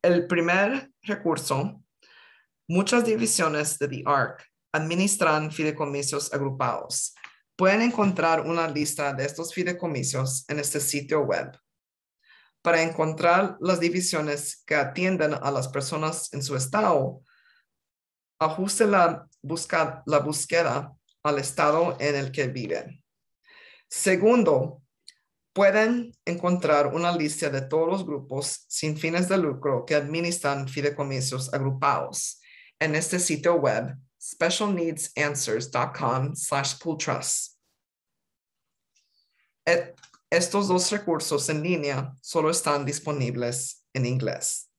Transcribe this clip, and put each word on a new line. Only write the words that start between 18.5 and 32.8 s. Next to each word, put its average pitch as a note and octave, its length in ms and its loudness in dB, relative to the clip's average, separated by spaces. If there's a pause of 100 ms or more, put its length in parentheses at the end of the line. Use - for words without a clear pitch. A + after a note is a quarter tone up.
la F3+ 400 4 (160)
busca-, D#3+ 640 -2
la D3 140 2
búsqueda D3 720 0 (300)
al D3 160 0
estado D3+ 600 2
en C#3+ 180 0
el C3+ 140 -4
que C3+ 180 -2
viven. A2 540 -6 (840)
Segundo, F#3 960 4 (720)
pueden A3 580 4 (140)
encontrar F3 640 2
una F3 220 0
lista D#3 380 -2
de C3+ 140 -2
todos D#3+ 260 0
los F#3+ 160 -2
grupos C#3 640 -6
sin D#3 300 -4
fines F3 300 0
de F#3+ 100 2
lucro C#3 480 -2
que D3+ 80 0
administran D3 760 -2
fideicomisos C3+ 840 -4
agrupados, C3+ 880 -2 (400)